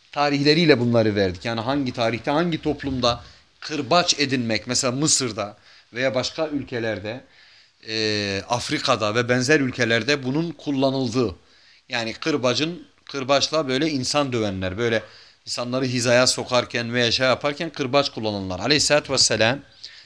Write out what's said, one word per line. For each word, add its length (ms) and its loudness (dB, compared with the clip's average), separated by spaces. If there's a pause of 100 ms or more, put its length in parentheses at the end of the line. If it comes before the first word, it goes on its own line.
(120)
tarihleriyle 680 4
bunları 340 4
verdik. 300 0
Yani 160 -4
hangi 320 -2
tarihte, 380 -2
hangi 320 0
toplumda 600 -2 (360)
kırbaç 600 0
edinmek, 460 0
mesela 260 -2
Mısır'da 680 -2 (340)
veya 220 -2
başka 340 -4
ülkelerde, 760 -6 (640)
e, 600 -2
Afrika'da 680 0
ve 140 0
benzer 320 4
ülkelerde 640 0
bunun 260 -2
kullanıldığı, 840 -2 (520)
yani 240 -4
kırbacın, 760 -2 (180)
kırbaçla 640 0
böyle 220 0
insan 420 -2
dövenler, 460 -2
böyle 240 0 (440)
insanları 380 -4
hizaya 420 4
sokarken 680 -2
veya 180 2
şey 140 0
yaparken 440 -2
kırbaç 400 0
kullananlar. 500 -4
Aleyhisselatü 520 2
Vesselam, 460 4 (480)